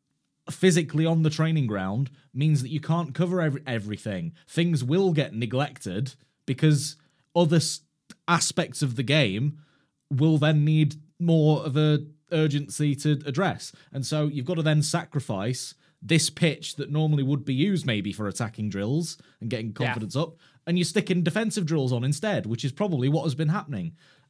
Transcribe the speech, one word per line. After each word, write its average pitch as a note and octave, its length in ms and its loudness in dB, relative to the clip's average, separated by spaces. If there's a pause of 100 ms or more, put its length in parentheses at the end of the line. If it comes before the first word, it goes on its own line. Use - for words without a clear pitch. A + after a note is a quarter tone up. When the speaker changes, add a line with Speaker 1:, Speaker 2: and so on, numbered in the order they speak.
(500)
Speaker 1:
physically D#3+ 560 2
on E3 180 4
the D#3 60 4
training D#3 380 2
ground G#2 420 -2 (240)
means C#3+ 280 2
that C3 80 -8
you D3 100 -4
can't D#3+ 360 -2
cover F3+ 260 0
every-, C#3+ 240 0
everything. G#2 680 -6 (140)
Things E3 360 0
will F3+ 280 2
get D3 220 0
neglected A#2+ 800 -4 (320)
because D3+ 500 2 (400)
other E3+ 220 4
s-, - 240 0 (460)
aspects D#3 560 0
of B2 120 -2
the C3+ 80 -2
game B2+ 560 0 (520)
will D3+ 260 4
then D3+ 260 4
need D3+ 320 4 (240)
more D#3 440 4
of C3+ 140 -4
a D3+ 280 2 (260)
urgency D3 640 0
to D3+ 160 0 (140)
address. D3 460 -4 (200)
And C3+ 140 -6
so D3+ 200 -2
you've D3 200 -4
got F3 100 -2
to E3 80 0
then D3+ 200 4
sacrifice B2+ 920 -4 (280)
this E3 280 2
pitch - 460 -2
that C#3 160 -6
normally D3+ 320 2
would C3+ 200 0
be C3+ 120 -2
used F3 320 0
maybe G2+ 260 -2
for G#2+ 140 -6
attacking G#2+ 420 -4
drills A2+ 480 -2 (240)
and A2+ 80 -8
getting A2+ 180 -4
Speaker 2:
Yeah. B2 200 -4
Speaker 1:
confidence A2 280 -6
up, D#3+ 220 -4 (300)
and E3+ 100 2
you're F3+ 80 2
sticking F#3 380 0
defensive G#3+ 420 -2
drills C#3+ 260 0
on A#2+ 120 0
instead, D3 420 -2
which A2+ 180 -4
is C3 80 -4
probably C#3+ 380 -2
what D3+ 140 0
has D3+ 100 -2
been D3+ 160 -2
happening. E3 460 -6 (340)